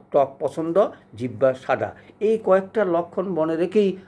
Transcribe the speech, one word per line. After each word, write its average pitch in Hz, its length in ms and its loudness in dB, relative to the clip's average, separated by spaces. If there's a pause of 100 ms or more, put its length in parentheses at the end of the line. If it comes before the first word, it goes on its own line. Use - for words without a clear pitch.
(100)
টক 139 280 0
পছন্দ, 165 520 0 (240)
জিহ্বা 120 400 0
সাদা, 110 400 -4 (260)
এই 220 240 2
কয়েকটা 190 400 2
লক্ষণ 175 440 -2
মনে 165 280 0
রেখেই 185 400 0 (120)